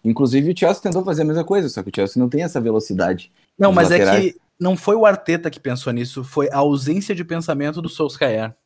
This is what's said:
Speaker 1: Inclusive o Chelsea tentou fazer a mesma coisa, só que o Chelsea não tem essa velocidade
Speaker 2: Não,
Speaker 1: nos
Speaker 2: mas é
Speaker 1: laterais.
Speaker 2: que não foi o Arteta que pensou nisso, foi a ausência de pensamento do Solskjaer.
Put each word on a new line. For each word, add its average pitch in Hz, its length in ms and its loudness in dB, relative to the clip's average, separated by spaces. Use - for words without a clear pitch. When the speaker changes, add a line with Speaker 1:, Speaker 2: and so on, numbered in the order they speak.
Speaker 1:
Inclusive 135 480 2
o 175 40 -2
Chelsea 175 260 2
tentou 185 220 0
fazer 160 180 -2
a 151 40 2
mesma 156 180 -2
coisa, 180 240 0
só 101 140 -8
que 98 80 -10
o - 40 -14
Chelsea 98 260 0
não 123 80 2
tem 143 140 -2
essa 165 180 -4
velocidade 104 720 -2
Speaker 2:
Não, 196 120 4
Speaker 1:
nos 185 60 2
Speaker 2:
mas - 140 2
é 175 80 4
Speaker 1:
laterais. 196 340 4
Speaker 2:
que - 80 -20
não 180 160 0
foi 208 180 0
o 226 100 2
Arteta 170 460 2
que - 100 -18
pensou 127 320 -4
nisso, 123 300 -6
foi 139 280 -2
a 139 80 -2
ausência 147 560 0
de 175 100 -8
pensamento 160 580 -4
do 165 60 -6
Solskjaer. 117 680 -2